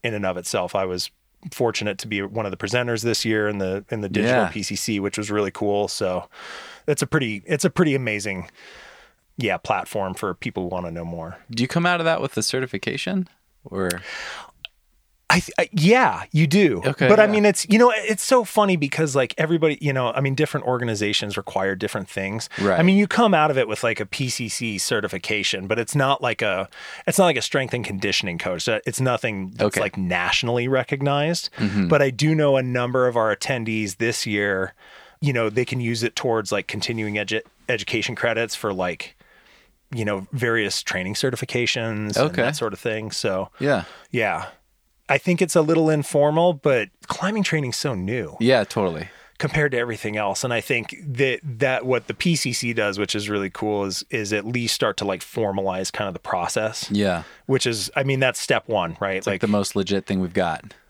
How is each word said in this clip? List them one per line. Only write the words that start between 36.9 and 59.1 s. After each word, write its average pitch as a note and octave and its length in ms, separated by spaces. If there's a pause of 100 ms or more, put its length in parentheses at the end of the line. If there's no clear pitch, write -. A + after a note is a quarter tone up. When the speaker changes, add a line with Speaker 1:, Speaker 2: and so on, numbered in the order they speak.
Speaker 1:
edu-, G#2 300 (260)
education A2+ 460
credits A2+ 380
for, G#2 200
like, F2+ 420 (800)
you A2+ 80
know, G2+ 300
various A2+ 500
training F#2+ 300
certifications A2+ 1040
and D3 140
Speaker 2:
Okay. F3 100
Speaker 1:
that C3+ 160
sort A2 160
of F#2 60
thing. A2 320
So, F#2+ 380 (100)
Speaker 2:
Yeah. C3 260 (240)
Speaker 1:
yeah. G2+ 380 (640)
I C#3+ 80
think F3 240
it's F3+ 160
a E3 40
little D#3+ 280
informal, D#3 640
but C3 340 (200)
climbing G3+ 360
training's D3 320
so C#3 180
new G2 460
Speaker 2:
Yeah, A#2+ 240
totally. F2+ 460 (300)
Speaker 1:
compared D3 340
to B2 40
everything A2+ 380
else. G2+ 300
And B2 80
I A2+ 80
think - 340 (100)
that, C3 380
that B2+ 420
what B2+ 220
the - 60
P E3+ 240
C B2+ 160
C A#2+ 180
does, G#2 260
which G2+ 160
is G2+ 160
really G2+ 200
cool, G#2 340
is, F#2+ 260
is G#2+ 220
at G#2 140
least A#2+ 280
start G#2+ 240
to, - 60
like, G2 160
formalize G2 720
kind G#2+ 160
of F#2+ 60
the E2+ 80
process. G#2+ 680
Speaker 2:
Yeah. G2 340 (220)
Speaker 1:
Which C3 220
is, G#2 260
I C#3 100
mean, C3+ 180
that's B2+ 180
step - 300
one, F2 320
right? G2 160